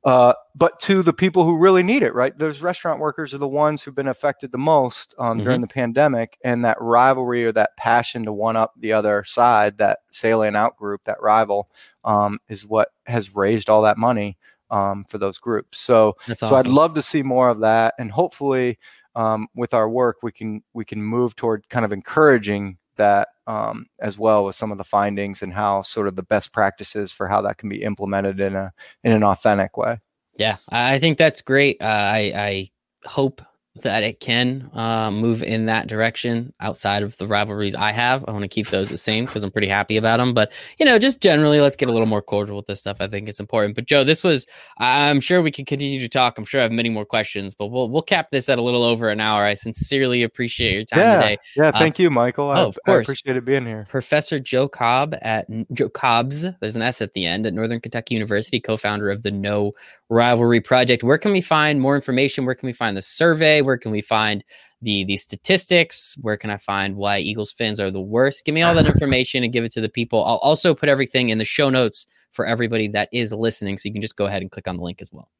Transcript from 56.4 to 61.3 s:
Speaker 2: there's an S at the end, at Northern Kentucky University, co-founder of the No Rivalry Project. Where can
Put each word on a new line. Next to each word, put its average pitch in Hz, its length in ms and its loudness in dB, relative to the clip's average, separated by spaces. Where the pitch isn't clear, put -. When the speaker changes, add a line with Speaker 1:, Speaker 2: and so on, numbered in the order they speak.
Speaker 2:
there's 107 160 -8
an 113 60 -4
S 127 180 -2
at 104 140 -6
the 95 100 -4
end, 92 220 -2
at 98 80 -4
Northern 113 260 -4
Kentucky 117 360 -8
University, 110 440 -2
co-founder 104 500 -4
of 101 120 -6
the 107 80 -2
No 104 420 -2
Rivalry 117 500 4
Project. 127 420 2
Where 131 140 4
can 202 160 0